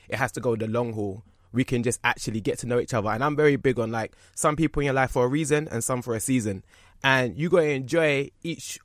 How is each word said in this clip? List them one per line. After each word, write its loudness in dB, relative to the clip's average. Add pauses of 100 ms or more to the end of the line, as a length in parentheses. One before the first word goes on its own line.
it -4
has -2
to -8
go 2
the -4
long -2
haul. -6 (280)
We 2
can 0
just -2
actually 0
get -2
to -8
know 0
each -4
other. 0
And -2
I'm 0
very 6
big 0
on, -2
like, -6 (200)
some 0
people 0
in 0
your 2
life 2
for 2
a -2
reason 0
and -4
some -2
for -4
a -4
season. 0 (380)
And 2
you -2
gotta 4
enjoy 0 (100)
each -10